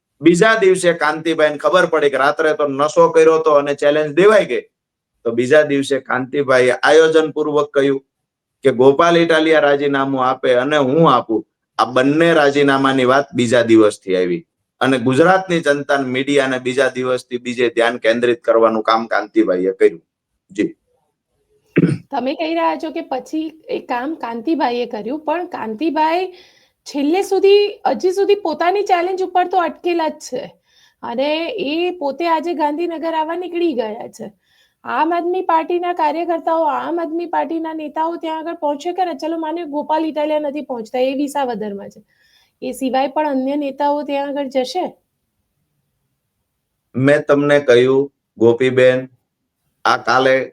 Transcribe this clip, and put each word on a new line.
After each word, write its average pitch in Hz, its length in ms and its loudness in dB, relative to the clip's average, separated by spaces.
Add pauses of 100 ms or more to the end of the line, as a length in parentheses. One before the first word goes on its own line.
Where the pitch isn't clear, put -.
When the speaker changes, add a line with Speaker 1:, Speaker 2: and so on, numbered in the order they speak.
(200)
Speaker 1:
બીજા 175 340 4
દિવસે 180 380 2
કાંતિભાઈને 156 640 0
ખબર 151 300 2
પડી 151 240 2
કે 139 60 0
રાત્રે 151 380 2
તો 147 140 -2
નશો 151 400 2
કર્યો 160 260 6
હતો 160 160 0
અને 143 240 2
ચેલેન્જ 147 400 0
દેવાઈ 190 300 6
ગઈ. 120 160 -4 (640)
તો 117 80 -2
બીજા 127 300 4
દિવસે 139 380 -2
કાંતિભાઈએ 127 680 0
આયોજનપૂર્વક 151 1000 2
કહ્યું 139 340 0 (580)
કે 135 100 4
ગોપાલ 139 440 6
ઇટાલિયા 160 440 4
રાજીનામું 139 640 0
આપે 127 280 0
અને 135 220 0
હું 143 380 4
આપું, 113 320 -2 (320)
આ 117 60 2
બંને 143 500 2
રાજીનામાની 135 720 2
વાત 135 200 2 (100)
બીજા 120 280 2
દિવસથી 107 540 2
આવી 90 300 -2 (340)
અને 131 180 0
ગુજરાતની 165 640 2
જનતા 143 340 0
અને 139 100 -2
મીડિયાને 131 540 -2
બીજા 127 300 -2
દિવસથી 127 500 -4
બીજે 123 300 -2
ધ્યાન 117 300 0
કેન્દ્રિત 120 420 0
કરવાનું 113 420 2
કામ 113 240 0
કાંતિભાઈએ 95 680 -2
કર્યું. 95 280 0 (500)
જી. 196 240 -4 (1400)
Speaker 2:
તમે 269 240 -4
કહી 330 200 -6
રહ્યા 330 220 -2
છો 311 140 -10
કે 330 100 -8
પછી 311 680 -8
એ - 100 -6
કામ 254 360 -6
કાંતિભાઈએ 240 720 -4
કર્યું, 233 340 -8
પણ 311 260 -6
કાંતિભાઈ 311 840 -4 (540)
છેલ્લે 294 360 -2
સુધી, 392 640 2
હજી 277 260 0
સુધી 392 220 0
પોતાની 349 480 -2
ચેલેન્જ 370 400 -2
ઉપર 359 260 -2
તો 370 100 -4
અટકેલા 339 500 -2
જ - 40 -6
છે - 460 -12 (440)
અને 294 540 -4
એ 320 340 -4
પોતે 339 380 -6
આજે 330 260 -2
ગાંધીનગર 320 600 -4
આવવા 320 220 -4
નીકળી 349 360 -4
ગયા 226 360 -6
છે. 214 240 -16 (520)
આમ 285 300 -2
આદમી 349 280 -2
પાર્ટીના 349 500 -2
કાર્યકર્તાઓ, 330 720 -2
આમ 285 360 -4
આદમી 330 260 -6
પાર્ટીના 320 460 -4
નેતાઓ 311 440 -6
ત્યાં 320 220 -8
આગળ 330 160 -8
પહોંચે 294 380 -4
ખરા? 359 200 -4
ચલો, 311 260 -6
માનો 330 280 -6
ગોપાલ 294 400 -4
ઇટાલિયા 302 320 -2
નથી 294 220 -6
પહોંચતા, 254 380 -8
એ 262 160 0
વિસાવદરમાં 233 760 -6
છે, 214 120 -20 (600)
એ 254 100 -8
સિવાય 262 360 -2
પણ 302 200 -4
અન્ય 269 280 -2
નેતાઓ 285 460 -2
ત્યાં 285 260 -4
આગળ 285 200 -6
જશે? 262 480 -4 (2000)
Speaker 1:
મેં 143 280 2
તમને 143 380 2
કહ્યું, 131 520 2 (260)
ગોપીબેન, 127 720 4 (760)
આ 113 120 2
કાલે 131 560 0